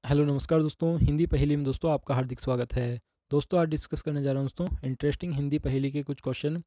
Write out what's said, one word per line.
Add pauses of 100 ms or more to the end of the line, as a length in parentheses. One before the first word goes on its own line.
हेलो,
नमस्कार
दोस्तों, (120)
हिंदी
पहेली
में
दोस्तों
आपका
हार्दिक
स्वागत
है। (320)
दोस्तों,
आज
डिस्कस
करने
जा
रहा
हूं
दोस्तों (160)
इंटरेस्टिंग
हिंदी
पहेली
के
कुछ
क्वेश्चन (120)